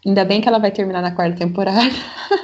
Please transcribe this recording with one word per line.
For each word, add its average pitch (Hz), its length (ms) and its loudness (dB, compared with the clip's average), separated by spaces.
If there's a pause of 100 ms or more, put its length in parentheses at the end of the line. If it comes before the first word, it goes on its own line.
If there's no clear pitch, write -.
ainda 196 180 4
bem 202 160 2
que 214 80 2
ela 226 100 4
vai 214 120 2
terminar 190 320 -2
na 180 120 -2
quarta 175 240 0
temporada. 185 420 0
<laughs> - 400 -2 (240)